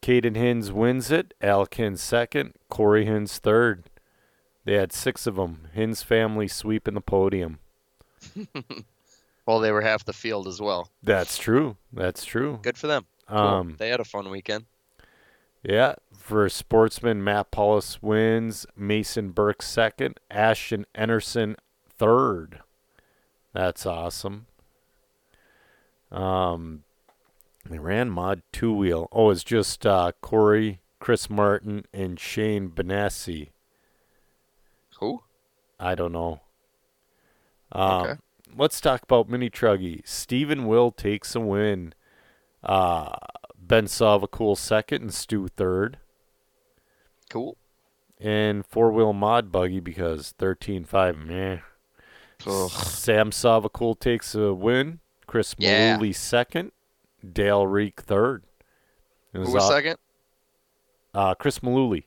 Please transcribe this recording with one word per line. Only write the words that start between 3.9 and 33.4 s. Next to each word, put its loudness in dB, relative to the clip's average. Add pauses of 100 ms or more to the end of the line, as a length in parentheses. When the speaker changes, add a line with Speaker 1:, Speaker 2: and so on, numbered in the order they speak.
Speaker 1:
They 0
had 0
six -4
of -4
'em. -6
Hins -4
family 2
sweeping -4
the -8
podium. 0 (760)
Speaker 2:
<laughs> -12 (1080)
Well, 2
they 2
were 0
half 0
the -10
field -8
as -12
well. -6 (140)
Speaker 1:
That's 0
true. 0 (160)
That's -6
true. -4
Speaker 2:
Good -4
for -8
them. -2 (240)
Cool. -4
Speaker 1:
Um, 2
Speaker 2:
They -4
had -2
a -4
fun -10
weekend. -8 (1000)
Speaker 1:
Yeah. 2 (200)
For 0
sportsman, 0
Matt 0
Paulus 0
wins. 0 (100)
Mason -4
Burke 0
second. -2 (120)
Ashton 0
Enerson -2 (420)
third. 2 (920)
That's -4
awesome. -8 (1600)
Um, -4 (840)
they -12
ran -2
mod -4 (100)
two-wheel. 0
Oh, 8
it's 0
just, -2
uh, 4
Corey, 4 (200)
Chris 0
Martin, 0
and -6
Shane -4
Benassi. -4 (1500)